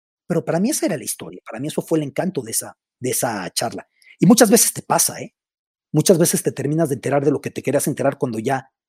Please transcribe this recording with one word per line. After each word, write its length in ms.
Pero 160
para 160
mí 100
esa 160
era 120
la 60
historia, 400
para 160
mí 80
eso 140
fue 160
el 60
encanto 380
de 100
esa, 260
de 100
esa 420
charla. 360
Y 60
muchas 240
veces 220
te 100
pasa, 380
¿eh? 140
Muchas 260
veces 240
te 100
terminas 380
de 60
enterar 280
de 80
lo 80
que 100
te 120
querías 260
enterar 300
cuando 220
ya 320